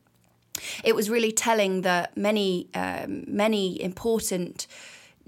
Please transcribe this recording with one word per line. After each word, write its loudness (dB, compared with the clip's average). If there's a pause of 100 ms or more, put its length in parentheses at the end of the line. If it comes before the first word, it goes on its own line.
(840)
It 4
was 0
really 2
telling 2
that 2
many, 2
um, -4
many 0
important -2 (640)